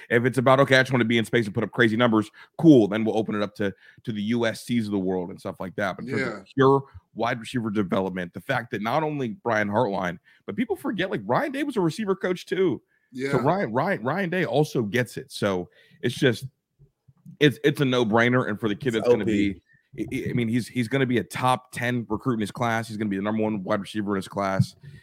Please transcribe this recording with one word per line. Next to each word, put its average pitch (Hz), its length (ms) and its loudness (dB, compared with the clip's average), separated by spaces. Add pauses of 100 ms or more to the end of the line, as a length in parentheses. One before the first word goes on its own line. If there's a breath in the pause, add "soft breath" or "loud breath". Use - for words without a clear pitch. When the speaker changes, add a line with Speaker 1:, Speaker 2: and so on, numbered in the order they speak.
(100)
Speaker 1:
if 117 160 4
it's 127 100 0
about, 131 240 6
"Okay, 135 180 6
I 131 40 6
just 127 100 -2
wanna 120 140 2
be 117 100 2
in 113 80 2
space 117 220 0
and 101 80 -8
put 110 100 -2
up 98 80 -8
crazy 110 240 2
numbers," 113 340 4 (280 soft breath)
cool, 139 280 10
then 107 180 -2
we'll 107 120 0
open 107 180 -2
it 104 80 -2
up 101 140 -6
to, 98 160 -2 (320 soft breath)
to 117 80 -6
the 104 120 -4
U 117 220 0
S 107 200 -6
Cs 120 200 0
of 104 40 -6
the 101 80 0
world 92 320 -2
and 92 100 -16
stuff 95 180 -10
like 92 180 -12
that. 95 200 -2
But - 80 -12
in 123 60 -10
terms 139 120 -2
of 127 60 -4 (100)
Speaker 2:
Yeah. 98 40 -18 (120)
Speaker 1:
pure 135 280 6 (320 soft breath)
wide 113 260 -2
receiver 113 300 -4
development, 95 640 -2
the 98 80 -12
fact 120 300 -4
that 104 100 -6
not 127 200 0
only 139 400 -4
Brian 107 260 0
Hartline, 98 500 0 (260 soft breath)
but 202 120 -8
people 302 200 -2
forget, 190 340 -4
like, 165 140 -4
Ryan 202 280 0
Day 277 100 -6
was 285 160 -4
a - 20 0
receiver 185 340 0
coach 185 300 -4
too. 175 380 0 (280)
Speaker 2:
Yeah. 135 220 -6
Speaker 1:
So 135 80 2
Ryan, 151 320 0
Ryan, 151 300 -2
Ryan 165 280 -2
Day 185 160 0
also 143 360 0
gets 113 360 -2
it. 73 120 -14
So 92 380 -2 (320 soft breath)
it's 120 140 -2
just, 131 320 0 (960)
it's, 147 240 4
it's 151 160 2
a 147 40 2
no-brainer. 123 640 2
And 104 100 -4
for 113 100 -2
the 101 60 0
kid 131 200 -4
Speaker 3:
It's 113 100 -2
Speaker 1:
that's 120 40 2
gonna 110 160 4
Speaker 3:
O - 20 0
P. 104 340 0 (340)
Speaker 1:
be, 110 320 -8
I, - 40 -6
I - 20 -8
mean, 120 160 -2
he's, 117 180 -2
he's 123 220 -4
gonna 139 180 2
be 123 120 0
a 92 60 -2
top - 480 -2
ten 123 360 -4
recruit 113 260 -2
in 110 60 -4
his 101 100 -4
class. 113 380 -2
He's 110 80 -10
gonna 104 140 -4
be 95 60 -2
the 98 60 -4
number 110 200 -2
one 107 200 -2
wide 104 180 -2
receiver 104 320 -4
in 101 40 0
his 131 120 -4
class. 98 460 -2 (280 soft breath)